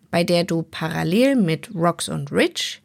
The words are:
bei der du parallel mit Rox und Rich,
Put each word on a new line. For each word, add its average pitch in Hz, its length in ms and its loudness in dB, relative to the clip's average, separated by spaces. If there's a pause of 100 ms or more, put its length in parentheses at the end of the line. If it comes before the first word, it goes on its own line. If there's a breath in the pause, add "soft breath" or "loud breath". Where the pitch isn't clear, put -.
bei 175 140 0
der 170 220 2
du 165 180 -2
parallel 165 720 0
mit 160 400 0
Rox 165 340 0
und 147 220 -6
Rich, - 540 -2